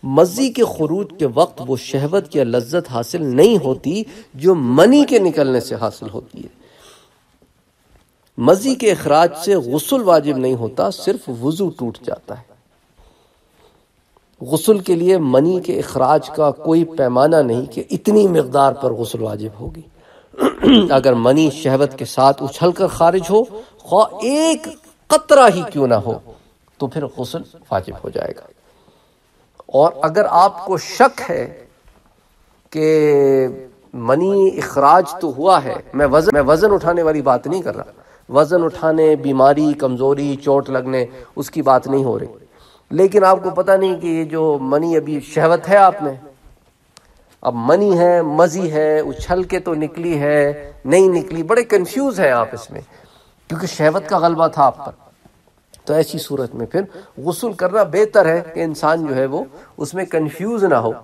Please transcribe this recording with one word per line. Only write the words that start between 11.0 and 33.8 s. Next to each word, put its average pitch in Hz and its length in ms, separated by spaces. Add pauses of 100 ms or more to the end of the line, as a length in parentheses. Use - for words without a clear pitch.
वज़ू 151 400
टूट 117 340
जाता - 320
है। 127 100 (2000)
गुस्ल 156 380
के 185 160
लिए 180 240
मनी 151 420
के 180 140
इखराज 143 540
का 151 240
कोई 160 300 (100)
पैमाना 147 500
नहीं 123 240
कि - 160
इतनी 208 460
मिकदार 139 440
पर 123 200
गुस्ल 113 260
वाजिब 107 360
होगी। 135 300 (520)
<clears throat> 214 540
अगर 135 240
मनी 139 380
शहवत 135 460
के 123 80
साथ - 340
उछल 151 300
कर 180 180
खारिज 170 400
हो, 208 120 (400)
ख्वाह 202 460
एक 311 400 (420)
कतरा 294 380
ही 180 160
क्यों 151 240
ना 120 100
हो, 113 240 (580)
तो 139 80
फिर 147 200
गुस्ल 127 360 (280)
वाजिब 95 240
हो - 140
जाएगा। - 380 (1200)
और 147 320
अगर 160 220
आपको 185 520
शक - 440
है 170 240 (1300)
कि 143 960 (280)